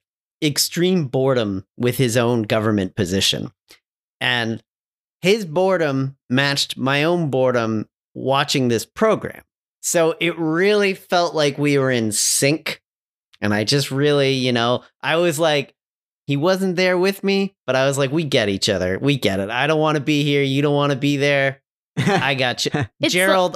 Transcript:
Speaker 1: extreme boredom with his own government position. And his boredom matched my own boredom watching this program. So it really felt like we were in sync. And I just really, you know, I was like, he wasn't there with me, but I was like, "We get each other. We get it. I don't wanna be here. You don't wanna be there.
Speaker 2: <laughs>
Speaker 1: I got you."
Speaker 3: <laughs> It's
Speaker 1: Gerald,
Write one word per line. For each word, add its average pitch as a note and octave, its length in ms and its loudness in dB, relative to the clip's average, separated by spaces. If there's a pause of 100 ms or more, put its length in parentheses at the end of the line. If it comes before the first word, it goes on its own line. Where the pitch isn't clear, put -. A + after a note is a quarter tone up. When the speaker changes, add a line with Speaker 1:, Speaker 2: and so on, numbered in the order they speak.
(440)
Speaker 1:
extreme E3+ 640 0
boredom A#2+ 580 0 (120)
with A#2 200 0
his A#2+ 200 2
own A#2+ 260 2
government G#2+ 520 0
position. F#2 560 -2 (720)
And A#2 420 -2 (580)
his G3+ 240 2
boredom D#3 720 0 (120)
matched C#3 480 -2
my C#3 260 0
own E3+ 260 0
boredom A#2+ 580 0 (260)
watching C3+ 540 -2
this A2+ 180 0
program. - 580 -2 (380)
So E3 380 0
it E3 180 -2
really F#3+ 560 0
felt F3 400 -2
like D3 240 0
we D3 200 2
were C3 140 2
in A2+ 200 0
sync. - 680 0 (600)
And G#2 120 0
I G#2 100 0
just C#3 280 -2
really, C#3 420 2
you B2+ 180 0
know, A#2+ 320 0 (180)
I C#3+ 160 -2
was E3+ 220 0
like, D3+ 340 0 (520)
he C#3+ 100 -2
wasn't F#3 400 0
there F3+ 220 2
with F#3+ 260 0
me, G3 320 0 (100)
but B2+ 120 0
I C3 80 2
was C#3 120 0
like, C#3 140 0
"We D#3+ 140 -2
get B2+ 240 0
each G2 180 -2
other. F#2 320 0
We C#3 180 0
get G2 220 0
it. G2 100 -4
I B2 160 -2
don't D#3 140 2
wanna D#3 220 0
be C#3+ 220 0
here. C#3+ 200 2
You C3+ 180 0
don't D3 140 2
wanna C#3+ 220 2
be C#3+ 180 0
there. C#3 460 0 (180)
Speaker 2:
<laughs> - 180 -14
Speaker 1:
I C#3+ 380 0
got B2+ 300 -2
you." D3 60 -4
Speaker 3:
<laughs> C#3+ 280 -4
It's - 140 0
Speaker 1:
Gerald, F#3 420 2